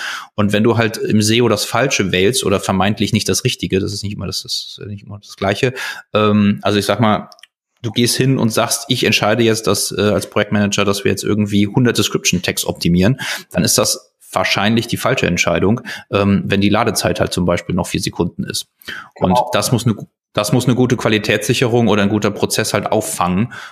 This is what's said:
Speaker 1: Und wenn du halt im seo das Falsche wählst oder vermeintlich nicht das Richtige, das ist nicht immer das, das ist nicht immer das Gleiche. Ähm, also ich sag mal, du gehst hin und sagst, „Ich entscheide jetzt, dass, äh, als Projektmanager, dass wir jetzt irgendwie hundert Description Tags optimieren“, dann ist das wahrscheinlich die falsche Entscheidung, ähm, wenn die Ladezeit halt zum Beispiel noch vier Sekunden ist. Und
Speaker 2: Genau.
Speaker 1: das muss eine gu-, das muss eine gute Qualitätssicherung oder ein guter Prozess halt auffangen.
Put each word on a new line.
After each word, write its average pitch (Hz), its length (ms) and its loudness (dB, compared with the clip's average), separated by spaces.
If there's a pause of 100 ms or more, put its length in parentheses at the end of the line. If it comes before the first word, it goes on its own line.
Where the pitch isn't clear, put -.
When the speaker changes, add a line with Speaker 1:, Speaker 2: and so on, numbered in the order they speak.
(360)
Speaker 1:
Und 101 180 0
wenn 107 100 2
du 117 140 4
halt 110 200 0
im - 240 2
seo 113 280 4
das 104 160 0
Falsche 117 480 0
wählst 95 320 2
oder 95 160 0
vermeintlich 98 500 0
nicht 107 160 0
das 98 160 -2
Richtige, - 360 -2
das 98 120 -4
ist 101 120 -8
nicht 101 100 -6
immer 90 140 -8
das, 90 160 -8
das - 360 -10
ist 85 80 -14
nicht 104 160 -14
immer 104 160 -16
das - 160 -20
Gleiche. 104 380 0 (400)
Ähm, 104 480 4
also 101 180 0
ich 98 60 -2
sag 101 160 0
mal, 107 280 0 (520)
du 120 100 -6
gehst 120 240 0
hin 131 220 2
und 110 160 0
sagst, - 340 -2
„Ich 123 160 -2
entscheide 110 400 2
jetzt, 110 240 0
dass, - 240 0
äh, - 120 -6
als 101 260 0
Projektmanager, 104 560 0
dass 101 180 -2
wir - 80 2
jetzt 101 140 -4
irgendwie 104 420 0
hundert 120 300 2
Description - 440 0
Tags - 220 -4
optimieren“, 90 560 2 (320)
dann 87 140 0
ist - 120 0
das - 360 -2 (180)
wahrscheinlich 107 560 0
die - 100 -4
falsche - 300 0
Entscheidung, 87 540 2 (300)
ähm, 98 340 2
wenn 98 160 0
die 101 80 4
Ladezeit 101 500 0
halt 92 140 -2
zum 90 120 0
Beispiel 87 300 -2
noch 90 120 -2
vier - 140 -4
Sekunden - 440 -4
ist. - 220 -8 (520)
Und 95 80 0
Speaker 2:
Genau. - 260 2
Speaker 1:
das 104 200 0
muss 120 120 2
eine 113 100 2
gu-, - 120 -16 (240)
das - 200 -2
muss 123 140 2
eine 127 80 4
gute 120 240 2
Qualitätssicherung 113 920 2
oder 104 120 4
ein 101 80 2
guter 104 220 0
Prozess 107 420 -2
halt 101 180 0
auffangen. 101 640 0 (180)